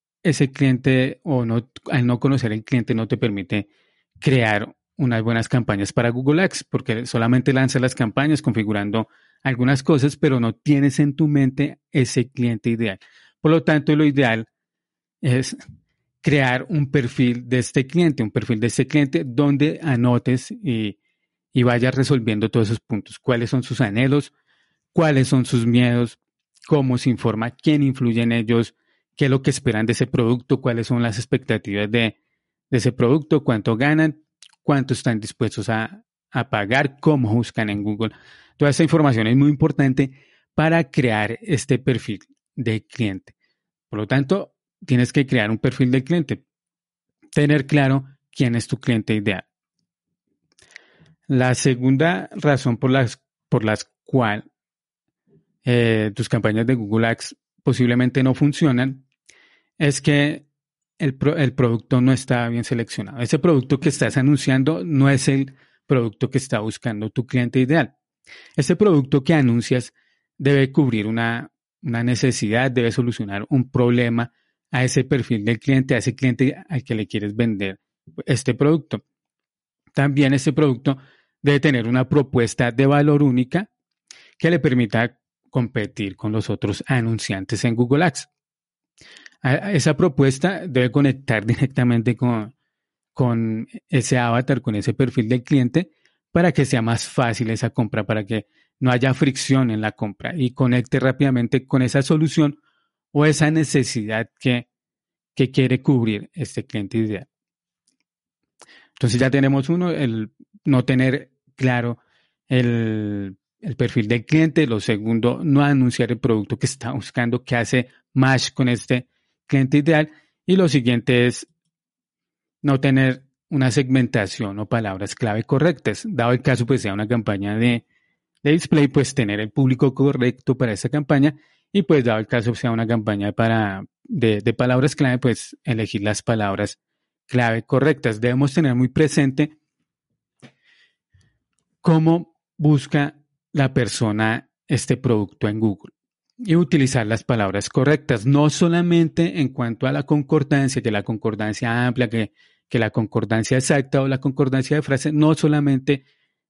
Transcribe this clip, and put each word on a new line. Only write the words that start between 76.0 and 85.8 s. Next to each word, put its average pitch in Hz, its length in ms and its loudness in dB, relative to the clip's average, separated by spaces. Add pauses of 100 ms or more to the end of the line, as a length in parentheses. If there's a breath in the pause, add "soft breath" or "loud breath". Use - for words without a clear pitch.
cliente 127 400 0 (140)
al 135 140 -6
que 120 120 -6
le 107 120 -6
quieres 104 280 -6
vender 101 440 -2 (460)
este 123 280 -2
producto. 143 520 -2 (880)
También 139 400 2
este 143 200 0
producto 139 440 0 (440 soft breath)
debe 143 180 2
tener 131 280 0
una 127 220 0
propuesta 127 640 0
de 123 140 2
valor 147 380 4
única 127 460 0 (680 loud breath)
que 165 120 0
le 170 100 2
permita 123 600 0 (320)
competir 107 640 -6